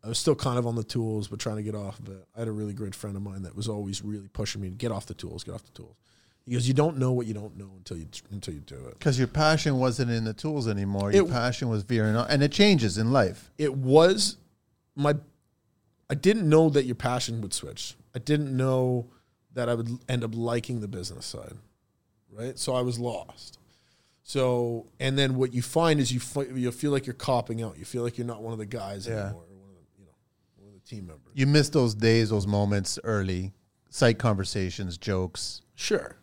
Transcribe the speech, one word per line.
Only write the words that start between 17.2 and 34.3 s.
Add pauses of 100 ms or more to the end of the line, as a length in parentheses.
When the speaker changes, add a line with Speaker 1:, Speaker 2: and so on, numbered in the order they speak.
Speaker 1:
would
switch. (180)
I
didn't
know (480)
that
I
would
l-,
end
up
liking
the
business
side, (760)
right?
So
I
was
lost. (640)
So, (160)
and
then
what
you
find
is
you
fi-, (120)
you
feel
like
you're
copping
out.
You
feel
like
you're
not
one
of
the
guys
Speaker 2:
Yeah.
Speaker 1:
anymore,
or
one
of
the,
you
know, (460)
one
of
the
team
members.
Speaker 2:
You
miss
those
days,
those
moments
early, (340)
site
conversations,